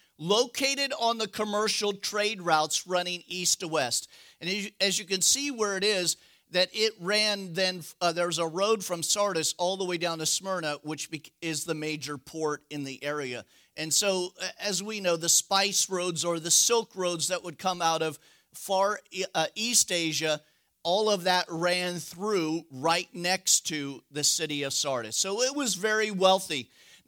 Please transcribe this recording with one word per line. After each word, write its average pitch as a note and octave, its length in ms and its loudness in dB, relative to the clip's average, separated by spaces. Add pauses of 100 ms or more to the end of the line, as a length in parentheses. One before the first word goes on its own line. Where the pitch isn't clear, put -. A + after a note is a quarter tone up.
(160)
located C4 840 0
on A#3 200 0
the A3 100 -4
commercial G#3 640 -2
trade G#3 480 -2
routes D#3 460 2
running F3+ 400 -2
east F3+ 340 -2
to E3+ 80 -6
west. C#3 400 -2 (320)
And E3 80 -6
as G3 160 -2
you, - 60 -8 (100)
as G3 180 2
you G#3 60 -6
can G3 160 -2
see C#4+ 300 2
where G#3+ 260 0
it F#3+ 80 -2
is, F#3 320 2 (360)
that F3+ 200 2
it A3 260 0
ran G3+ 540 0
then, F#3 300 -2 (180)
uh, F3 120 2
there's F3 260 0
a E3 80 0
road G3 360 2
from E3+ 200 -4
Sardis G3 560 0
all F3+ 180 0
the F#3+ 80 -2
way F3+ 140 -2
down E3 220 -2
to D#3 40 -2
Smyrna, E3+ 580 -2
which D3 280 -8
bec-, D#3 200 -12 (120)
is D#3+ 220 -4
the E3 100 -2
major D3 420 -6
port D3+ 540 -4
in D3 140 -6
the C3+ 200 -10
area. C#3 400 -4 (320)
And D#3 160 -4
so, F#3 380 2 (100)
uh, F#3 60 -4 (160)
as G3 200 -2
we G#3+ 180 -6
know, F3 160 2
the E3 120 -2
spice G3 600 4
roads F3 340 -2
or E3+ 160 0
the D#3+ 100 -6
silk - 440 4
roads F3 340 -2
that F3+ 160 -2
would E3+ 140 -10
come F3+ 240 -2
out E3 180 2
of D#3+ 180 -2 (360)
far G3 460 0 (100)
e-, F#3 140 -4 (100)
uh, D#3+ 200 2
East G#3+ 380 2
Asia, D#3 480 0 (440)
all G#3+ 260 2
of F3+ 140 2
that F3+ 260 2
ran F3 460 0
through E3+ 720 -2
right D#3+ 420 0
next F#3 540 0
to C#3+ 440 -6
the C#3+ 140 -4
city D3 380 0
of C#3 100 -2
Sardis. A#2+ 440 -2
So G3+ 260 -2
it C4+ 120 0
was B3+ 200 -2
very G#3+ 360 0
wealthy. F#3+ 600 2 (380)